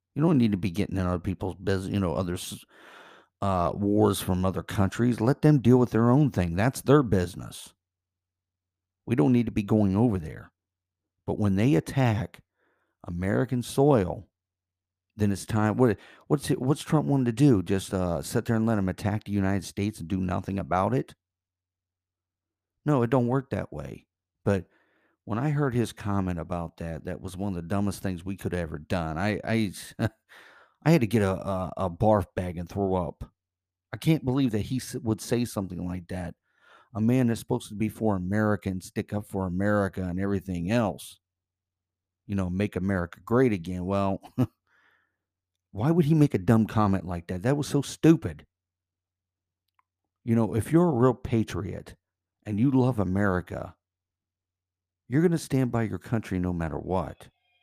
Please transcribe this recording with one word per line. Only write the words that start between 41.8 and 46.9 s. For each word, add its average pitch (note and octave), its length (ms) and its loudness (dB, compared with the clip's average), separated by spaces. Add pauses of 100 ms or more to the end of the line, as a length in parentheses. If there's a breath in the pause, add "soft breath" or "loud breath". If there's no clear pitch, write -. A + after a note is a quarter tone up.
You G2+ 80 -4
know, F#2+ 140 0
make F#2+ 260 -2
America F#2 500 -2
great B2 260 4
again. F2+ 340 -4
Well, G2 360 0 (160)
<laughs> - 1300 -10
why G#2+ 180 0
would E3+ 160 4
he D3+ 80 4
make D3 220 4
a - 20 2
dumb G#2+ 300 4
comment G2 380 2